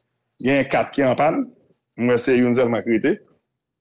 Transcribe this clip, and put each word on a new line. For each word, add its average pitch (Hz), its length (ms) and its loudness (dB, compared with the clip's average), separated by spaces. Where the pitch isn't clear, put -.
gen 135 300 0
kat 123 240 0
ki 139 100 0
an 123 140 0
pann, 170 220 0
mwen 120 180 2
se 131 160 0
yon 123 220 2
sèlman 117 260 0
ki 113 140 0
rete. 147 220 0